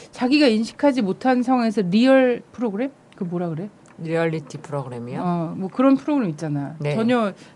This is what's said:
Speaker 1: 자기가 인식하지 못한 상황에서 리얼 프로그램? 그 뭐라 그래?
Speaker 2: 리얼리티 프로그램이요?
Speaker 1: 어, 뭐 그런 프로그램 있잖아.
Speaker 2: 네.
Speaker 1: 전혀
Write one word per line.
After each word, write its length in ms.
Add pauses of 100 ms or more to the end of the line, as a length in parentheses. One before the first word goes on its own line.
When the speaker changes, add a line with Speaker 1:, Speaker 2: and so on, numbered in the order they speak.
(100)
Speaker 1:
자기가 360
인식하지 560
못한 400
상황에서 400
리얼 600 (100)
프로그램? 380 (260)
그 80
뭐라 240
그래? 220 (280)
Speaker 2:
리얼리티 600
프로그램이요? 640
Speaker 1:
어, 340
뭐 120
그런 280
프로그램 340
있잖아. 480
Speaker 2:
네. 160
Speaker 1:
전혀 380 (240)